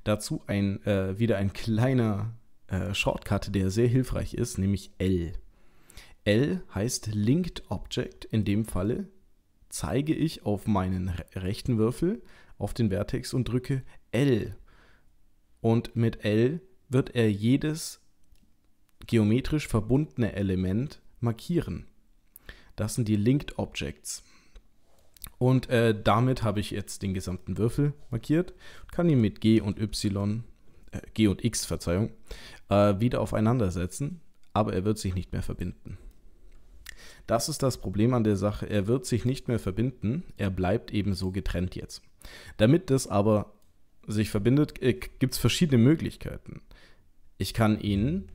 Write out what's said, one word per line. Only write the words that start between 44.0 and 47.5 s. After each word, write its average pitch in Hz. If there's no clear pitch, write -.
sich 107
verbindet, 123
äh, 127
gibt's -
verschiedene 127
Möglichkeiten. -
Ich -